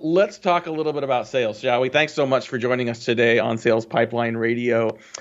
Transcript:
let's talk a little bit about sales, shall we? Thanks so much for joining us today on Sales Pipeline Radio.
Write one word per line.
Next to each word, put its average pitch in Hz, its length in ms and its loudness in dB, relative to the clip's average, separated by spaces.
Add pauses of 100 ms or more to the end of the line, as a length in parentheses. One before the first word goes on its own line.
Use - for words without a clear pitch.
let's 185 340 2
talk 175 300 0
a 160 40 -6
little 156 220 -4
bit 143 100 -4
about 123 240 -2
sales, 113 320 -2
shall 123 220 0
we? 131 80 0
Thanks 147 240 0
so 143 140 0
much 127 200 0
for 131 120 -8
joining 123 300 0
us 113 140 -8
today 117 360 4
on 113 180 0
Sales 113 300 2
Pipeline 117 500 0
Radio. 117 600 0 (220)